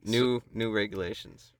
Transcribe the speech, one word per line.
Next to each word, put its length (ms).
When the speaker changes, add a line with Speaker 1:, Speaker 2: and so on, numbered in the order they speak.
Speaker 1:
So 60
Speaker 2:
New, 320
new 200
regulations. 880